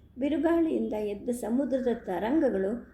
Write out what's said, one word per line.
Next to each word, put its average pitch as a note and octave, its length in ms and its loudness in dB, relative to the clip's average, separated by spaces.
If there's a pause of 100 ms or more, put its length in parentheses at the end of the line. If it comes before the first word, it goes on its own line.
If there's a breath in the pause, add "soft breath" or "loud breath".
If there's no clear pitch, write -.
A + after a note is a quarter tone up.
(180)
ಬಿರುಗಾಳಿಯಿಂದ D4 760 2
ಎದ್ದ G#3 360 -4
ಸಮುದ್ರದ A#3+ 640 0
ತರಂಗಗಳು G#3+ 1000 0